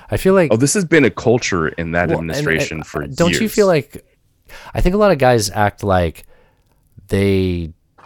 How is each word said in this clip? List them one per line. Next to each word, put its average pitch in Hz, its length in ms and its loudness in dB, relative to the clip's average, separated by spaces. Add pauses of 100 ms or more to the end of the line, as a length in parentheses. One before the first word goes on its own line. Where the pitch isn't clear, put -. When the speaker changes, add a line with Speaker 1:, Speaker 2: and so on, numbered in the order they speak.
(120)
Speaker 1:
I 104 60 -4
feel 190 160 2
like 175 180 2
Speaker 2:
Oh, 110 60 4
this 139 160 0
has 196 120 -2
been 151 200 4
a 107 60 4
culture 98 580 -2
in 82 220 -8
that 85 180 0
Speaker 1:
Well, 80 100 -2
and, 82 120 -6
Speaker 2:
administration 78 480 -4
Speaker 1:
and, - 80 -12
Speaker 2:
for - 200 -8
Speaker 1:
don't 170 260 -2
you 156 80 -4
Speaker 2:
years. 214 120 -4
Speaker 1:
feel 202 140 2
like, - 380 -2 (680)
I - 80 -2
think 180 140 2
a - 20 0
lot 208 140 4
of 160 60 2
guys 123 340 2
act 104 320 -2
like 90 420 0 (840)
they 92 640 0 (340)